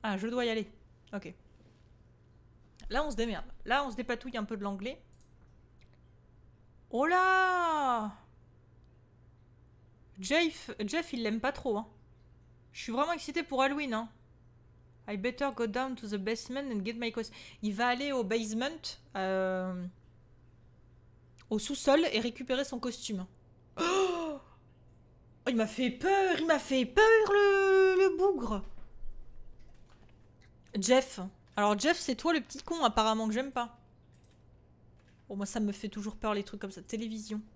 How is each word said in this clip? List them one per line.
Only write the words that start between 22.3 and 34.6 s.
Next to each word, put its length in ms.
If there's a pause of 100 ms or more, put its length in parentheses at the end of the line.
son 140
costume. 480 (520)
Oh ! 640 (1040)
Oh, 60
il 60
m'a 100
fait 240
peur, 480
il 80
m'a 120
fait 280
peur, 180 (240)
le, 680
le 180
bougre. 460 (2250)
Jeff. 400 (380)
Alors 200
Jeff, 220
c'est 160
toi 180
le 80
petit 220
con 220
apparemment 420
que 80
j'aime 160
pas. 260 (1500)